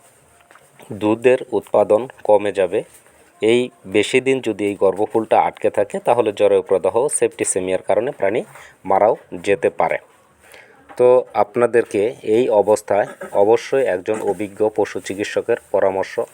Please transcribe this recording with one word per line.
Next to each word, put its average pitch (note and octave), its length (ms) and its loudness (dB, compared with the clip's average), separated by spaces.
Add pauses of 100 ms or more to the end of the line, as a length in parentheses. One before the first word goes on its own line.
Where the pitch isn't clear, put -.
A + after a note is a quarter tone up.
(1000)
দুধের A#2 400 2 (120)
উৎপাদন G#2 500 0 (220)
কমে G#2 280 2
যাবে। F#2+ 280 -2 (640)
এই A#2 180 2 (260)
বেশি G2+ 340 0
দিন C3+ 220 0
যদি G#2 220 -4
এই G2+ 180 -2
গর্ভফুলটা G#2+ 540 0 (100)
আটকে G2 240 -4
থাকে, - 300 -2
তাহলে A#2+ 320 2
জরায়ু G2 360 2
প্রদাহ, F#2+ 260 0 (240)
সেপ্টিসেমিয়ার F#2 680 -2
কারণে A2 240 -2
প্রাণী G#2 280 -2 (440)
মারাও G2 300 2 (320)
যেতে G2+ 260 0
পারে। E2 260 -2 (920)
তো B2 180 2 (260)
আপনাদেরকে A2+ 680 0 (240)
এই A2+ 180 2 (160)
অবস্থায় G2+ 460 2 (360)
অবশ্যই A#2 440 0
একজন F#2 320 -4 (120)
অভিজ্ঞ G2 300 -6 (140)
পশু G2+ 260 -4
চিকিৎসকের G2+ 580 -4 (120)
পরামর্শ F#2+ 440 -2 (200)